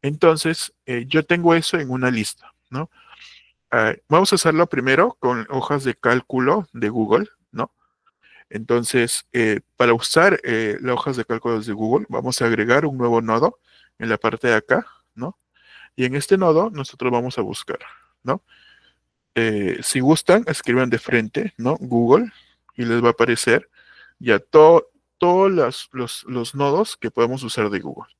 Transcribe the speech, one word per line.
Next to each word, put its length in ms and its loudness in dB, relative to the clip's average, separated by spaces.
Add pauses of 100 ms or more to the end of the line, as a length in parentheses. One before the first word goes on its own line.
Entonces, 720 0 (120)
eh, 200 -6
yo 180 0
tengo 300 2
eso 240 -2
en 120 -6
una 200 -2
lista, 420 -6 (180)
¿no? 200 -10 (800)
Ah, 240 0 (140)
vamos 240 4
a 40 2
hacerlo 320 2
primero 520 0
con 300 -2
hojas 340 -4
de 100 -2
cálculo 760 0
de 160 -4
Google, 400 0 (220)
¿no? 220 -8 (760)
Entonces, 840 -2
eh, 280 0 (160)
para 180 4
usar, 500 2
eh, 360 -2
las 140 -4
hojas 220 -6
de 80 -6
cálculo 360 -4
de 120 -8
Google, 360 -2
vamos 340 -4
a 40 2
agregar 380 2
un 140 -4
nuevo 240 2
nodo 360 0 (400)
en 100 -8
la 100 -2
parte 300 -2
de 60 4
acá, 320 0 (280)
¿no? 240 -12 (560)
Y 120 -2
en 100 -4
este 220 0
nodo 320 2
nosotros 420 -6
vamos 260 -2
a 40 -2
buscar, 360 -8 (440)
¿no? 200 -4 (920)
Eh, 480 -2
si 180 -2
gustan, 460 2
escriban 440 0
de 80 0
frente, 600 -2
¿no? 180 -2
Google, 560 2 (420)
y 120 -6
les 180 0
va 40 6
a 20 4
aparecer 600 0 (480)
ya 200 2
to-, 520 6 (280)
todos 320 2
los, 420 -2
los, 320 -10
los 300 -8
nodos 420 -2
que 140 -8
podemos 320 -2
usar 280 -4
de 100 -6
Google. 400 -14